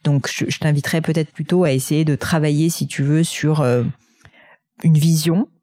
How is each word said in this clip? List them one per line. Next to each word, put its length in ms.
Donc, 280
je, 140
je 140
t'inviterais 400
peut-être 320
plutôt 320
à 80
essayer 320
de 100
travailler, 560
si 160
tu 160
veux, 220
sur, 380
euh, 200
une 120
vision 520